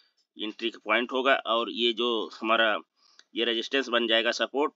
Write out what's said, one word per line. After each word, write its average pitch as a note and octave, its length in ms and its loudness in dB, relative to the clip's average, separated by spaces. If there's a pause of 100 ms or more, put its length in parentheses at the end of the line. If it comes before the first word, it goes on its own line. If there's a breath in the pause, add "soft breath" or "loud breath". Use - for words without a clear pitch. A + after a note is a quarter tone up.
(360 soft breath)
entry G#2+ 340 -6
का - 140 -20
point A2+ 280 0
होगा C3 220 2 (140)
और A2+ 240 0
ये A#2 200 0
जो A#2 160 -2 (260)
हमारा A2 420 2 (580 soft breath)
ये A2 100 0
resistance A#2 440 -2
बन A#2 180 2
जाएगा A2+ 260 2
support, C3 440 -2